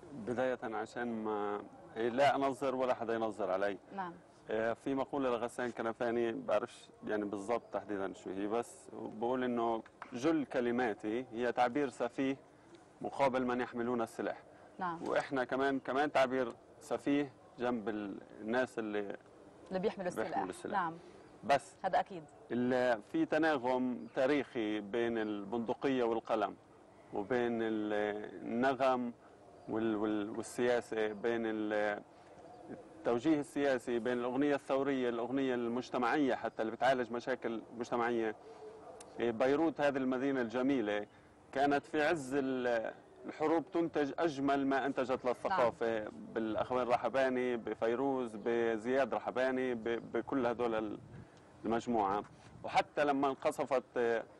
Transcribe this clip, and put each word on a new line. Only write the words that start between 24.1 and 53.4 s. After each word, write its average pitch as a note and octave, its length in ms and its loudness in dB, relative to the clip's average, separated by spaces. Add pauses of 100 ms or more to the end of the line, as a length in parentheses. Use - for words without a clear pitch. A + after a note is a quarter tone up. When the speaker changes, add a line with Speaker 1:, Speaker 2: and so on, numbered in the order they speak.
Speaker 1:
تاريخي B2 640 2
بين A#2 380 0
البندقية A2 840 0
والقلم، A2 520 0 (580)
وبين A#2+ 480 0
ال-، G#2 720 -2 (120)
النغم B2 680 2 (560)
وال-، A2 260 0
وال-، G#2+ 420 0
والسياسة، A2+ 760 0
بين A#2 320 -2
ال-، G#2+ 560 0 (960)
التوجيه C3 400 2
السياسي، C3+ 600 0
بين B2 180 0
الأغنية C3 380 2
الثورية، C3+ 540 0
الأغنية B2+ 460 0
المجتمعية B2 800 2
حتى A2+ 260 -4
اللي A2 120 0
بتعالج B2 380 2
مشاكل A#2+ 500 -2 (160)
مجتمعية. A#2 580 0 (840)
إيه، A#2 120 2
بيروت، C#3+ 500 2
هذه C#3 160 4
المدينة C3 440 2
الجميلة، A2+ 640 2 (460)
كانت C#3+ 340 2
في D3+ 220 0
عز C#3+ 260 0
ال-، C3 600 0 (320)
الحروب D#3 380 2 (100)
تنتج D#3 460 0
أجمل C#3 480 2
ما C3+ 180 2
أنتجت C3 400 0
للثقافة. A#2 720 2
Speaker 2:
نعم. G#2+ 120 -8 (220)
Speaker 1:
بالأخوين A#2 540 0
رحباني، B2 720 2
بفيروز، A#2 800 0
بزياد A#2 800 2
رحباني، B2+ 600 0
ب-، A2+ 400 -2
بكل A#2+ 320 0
هدول A#2 300 0
ال-، A2 240 -2 (640)
المجموعة. G#2+ 580 2 (400)
وحتى D3+ 420 2
لما C#3 220 2
انقصفت، C3 560 0 (140)